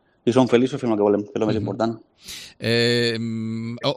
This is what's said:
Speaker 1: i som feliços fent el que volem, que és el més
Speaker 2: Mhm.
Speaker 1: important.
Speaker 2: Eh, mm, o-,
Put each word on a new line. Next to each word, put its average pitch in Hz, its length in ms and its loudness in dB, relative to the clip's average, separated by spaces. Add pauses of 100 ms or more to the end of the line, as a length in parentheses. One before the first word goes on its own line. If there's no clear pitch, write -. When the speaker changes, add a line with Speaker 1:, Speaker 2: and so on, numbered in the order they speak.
(260)
Speaker 1:
i 117 60 2
som 127 160 6
feliços 123 320 2
fent 117 120 -2
el 104 60 0
que 101 60 2
volem, 104 200 4
que - 120 -14
és 107 60 -2
el 107 60 0
més 107 100 0
Speaker 2:
Mhm. 104 40 -2
Speaker 1:
important. 113 360 -4 (640)
Speaker 2:
Eh, 117 600 0
mm, 113 640 -6
o-, 139 140 -2